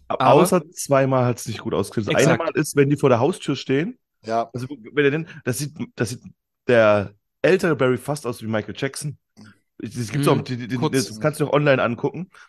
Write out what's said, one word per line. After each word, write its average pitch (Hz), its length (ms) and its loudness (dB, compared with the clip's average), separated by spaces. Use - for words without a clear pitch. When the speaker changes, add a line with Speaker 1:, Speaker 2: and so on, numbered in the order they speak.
Speaker 1:
Au-, 120 120 -2
Speaker 2:
Aber 127 120 4
Speaker 1:
außer 175 300 6
zweimal 135 540 0
hat's 123 220 -4
nicht 110 120 -8
gut 113 140 -8
ausgesehen. 98 400 -2
Das 113 80 4
Speaker 2:
Exakt. - 200 4
Speaker 1:
eine 160 120 -4
Mal 156 80 0
ist, - 140 -6
wenn 139 140 4
die 143 80 0
vor 139 120 2
der 117 100 4
Haustür 147 360 -2
stehen. 156 420 -4
Speaker 3:
Ja. 113 300 -4
Speaker 1:
Also, 123 160 -8
wenn 139 360 -2
er 139 60 2
denn, 160 160 -4
das - 140 -4
sieht, 143 160 -8
das 113 160 -4
sieht 120 100 -12
der 107 460 4
ältere 170 340 2
Barry 127 220 2
fast 147 280 -8
aus 120 160 -8
wie 110 60 -10
Michael 107 300 -4
Jackson. - 400 -8
Das 110 340 -8
gibt's 143 160 -2
Speaker 2:
Mhm. - 0 -
Speaker 1:
auch, 151 140 4
die, 127 160 -8
die, 120 100 -8
die, 123 120 -4
Speaker 2:
Kurz. 151 100 -2
Speaker 1:
das 113 300 -2
kannst 151 220 -2
du 139 60 0
auch - 60 -2
online 139 300 4
angucken. 120 460 -4